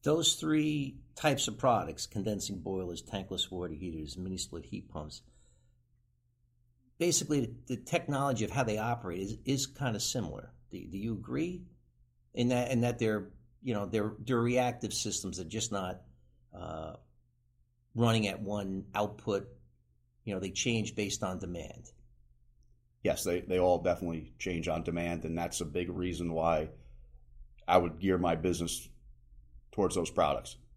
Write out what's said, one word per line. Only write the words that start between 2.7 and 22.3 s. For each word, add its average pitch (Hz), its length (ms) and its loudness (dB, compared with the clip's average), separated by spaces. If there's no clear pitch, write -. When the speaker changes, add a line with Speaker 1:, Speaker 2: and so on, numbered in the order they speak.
Speaker 1:
tankless - 480 -4
water 90 240 -4
heaters, 78 440 -8
mini 92 200 -4
split 85 280 -8
heat - 240 -10
pumps, - 340 -10
basically 151 440 2
the, 120 340 -4
the - 20 -6
technology 139 680 0
of 101 80 -2
how 135 120 2
they 107 140 2
operate 107 440 -2
is, 101 240 -4
is 135 220 0
kinda 117 320 -2
similar. 82 520 -4
Do, 92 160 -12
do 98 120 -8
you 113 160 -2
agree 151 500 -4
in 120 160 4
that, 123 220 2
in 120 100 4
that 120 180 2
they're, 107 300 2
you 127 120 -2
know, 101 120 0
they're, 107 340 0
they're 117 200 2
reactive 120 540 2
systems - 440 -2
that 90 100 -6
just 104 240 -4
not, 95 300 -4
uh, 80 400 -8
running 113 320 4
at 95 140 -2
one 98 520 -2
output, 104 540 0
you 104 100 -4
know, 95 60 -2
they 92 120 -4
change 110 440 0
based 101 280 -2
on 92 160 -2
demand? 87 500 -8